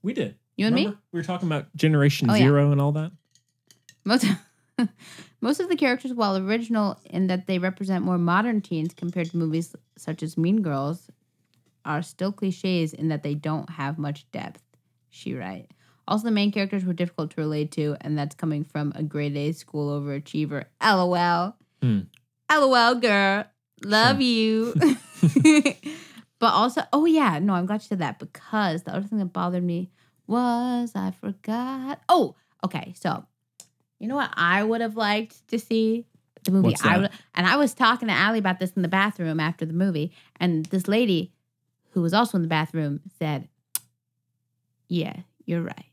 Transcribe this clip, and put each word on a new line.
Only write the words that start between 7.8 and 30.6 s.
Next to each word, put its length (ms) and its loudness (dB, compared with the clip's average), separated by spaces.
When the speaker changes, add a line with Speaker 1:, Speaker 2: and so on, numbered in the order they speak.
Speaker 2:
more 140 0
modern 420 0
teens 340 -4
compared 360 -6
to 60 -6
movies 380 -2
such 260 -10
as 140 -8
Mean 260 2
Girls, 460 -4
are 180 -4
still 300 -6
cliches 600 -2
in 160 -4
that 140 -2
they 120 -2
don't 360 -6
have 280 -6
much 340 -8
depth, 300 -12
she 260 -10
writes. 380 -12
Also, 180 0
the 40 0
main 220 2
characters 320 -2
were 80 -2
difficult 400 -4
to 80 -8
relate 320 -2
to, 280 -2
and 160 -4
that's 200 -6
coming 260 -4
from 320 -4
a 80 -6
grade 340 -4
A 140 -2
school 500 -6
overachiever. 680 -6
L 200 4
O 140 2
L. 420 0
Speaker 1:
Hmm. 180 2
Speaker 2:
L 140 4
O 120 4
L, 200 6
girl. 500 2
Love 340 4
Speaker 1:
Sure. 40 2
Speaker 2:
you. 580 2
<laughs> 960 4
But 140 4
also, 300 0
oh 140 4
yeah, 320 4
no, 160 0
I'm 100 0
glad 160 -4
you 80 -20
said 120 -4
that, 180 -4
because 640 -4
the 120 -10
other 140 -4
thing 120 -4
that 120 -4
bothered 320 -2
me 260 -2
was 680 -2